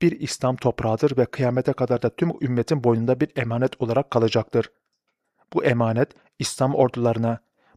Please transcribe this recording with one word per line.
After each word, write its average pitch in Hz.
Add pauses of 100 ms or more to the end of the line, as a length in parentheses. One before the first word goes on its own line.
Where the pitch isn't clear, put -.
bir 170
İslam 131
toprağıdır 123
ve 123
kıyamete 127
kadar 123
da 113
tüm 170 (100)
ümmetin 123
boynunda 120
bir 151
emanet 120
olarak 120
kalacaktır. 113 (840)
Bu 165
emanet, 120 (300)
İslam 135
ordularına, 117 (380)